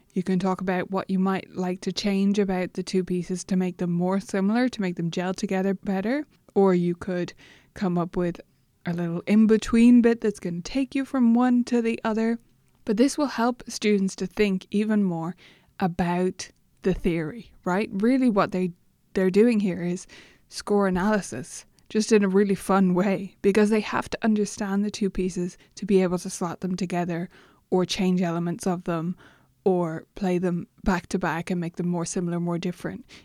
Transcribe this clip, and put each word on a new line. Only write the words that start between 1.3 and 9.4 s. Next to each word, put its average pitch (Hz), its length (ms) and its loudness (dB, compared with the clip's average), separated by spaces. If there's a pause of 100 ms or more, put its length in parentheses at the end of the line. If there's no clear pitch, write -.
like 185 280 -6
to 185 100 -4
change 196 480 0
about 185 320 -2
the 190 100 -8
two 185 220 -2
pieces 180 400 -6
to 190 120 -2
make 185 200 0
them 175 160 -2
more 180 260 0
similar, 208 500 0
to 240 120 -6
make 180 160 -2
them 170 160 -4
gel 185 220 -4
together 190 400 -2
better, 202 520 -4 (280)
or 196 200 6
you 175 220 0
could 175 360 -6 (420)
come 175 220 0
up 170 200 -2
with 175 240 -2 (460)
a 175 60 -4
little 170 340 -4
in-between 220 760 6